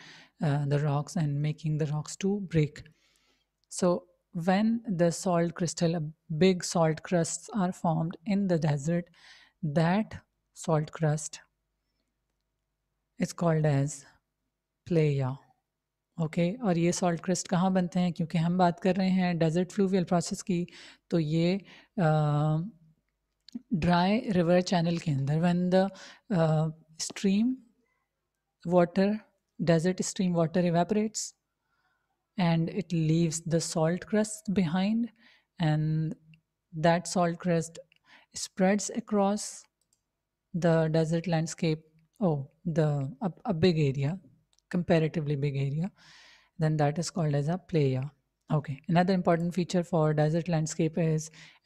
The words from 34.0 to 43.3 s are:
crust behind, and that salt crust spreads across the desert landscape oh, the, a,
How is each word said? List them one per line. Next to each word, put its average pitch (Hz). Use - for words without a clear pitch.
crust -
behind, 190
and 156
that 170
salt 170
crust 165
spreads 196
across 202
the 160
desert 165
landscape 160
oh, 151
the, 147
a, 190